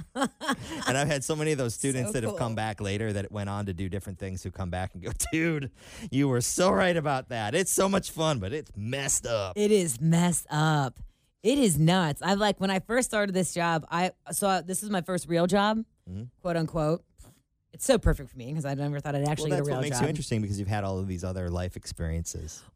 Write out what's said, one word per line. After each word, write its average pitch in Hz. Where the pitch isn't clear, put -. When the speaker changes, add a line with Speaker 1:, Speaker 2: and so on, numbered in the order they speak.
Speaker 1:
<laughs> -
Speaker 2:
And 285
I've 143
had 135
so 156
many 151
of 139
those 120
students 135
Speaker 1:
So -
Speaker 2:
that 127
have 208
Speaker 1:
cool. 190
Speaker 2:
come 113
back 110
later 104
that 98
went 101
on 101
to 95
do 95
different 92
things 92
who 95
come 90
back 92
and 87
go, -
"Dude, 156
you 139
were 123
so 180
right 185
about 139
that. 113
It's 175
so 196
much 196
fun, 151
but 95
it's 151
messed 127
up." 113
Speaker 1:
It 208
is 165
messed 170
up. 151
It 269
is 190
nuts. 160
I've, 196
like, 208
when 190
I 190
first 240
started 202
this 185
job, 170
I, 175
so 196
I, 185
this 180
is 214
my 190
first 180
real 170
job, 208
Speaker 2:
Mm-hmm. 98
Speaker 1:
quote 170
unquote. 160
It's -
so 247
perfect 147
for 135
me 123
'cause 156
I 139
never 143
thought 143
I'd 143
actually 147
Speaker 2:
Well, -
Speaker 1:
get -
a 147
Speaker 2:
that's 143
Speaker 1:
real 139
Speaker 2:
what 131
makes -
Speaker 1:
job. -
Speaker 2:
you 147
interesting, 127
because 101
you've 98
had 104
all 95
of 95
these 90
other 92
life 90
experiences. 82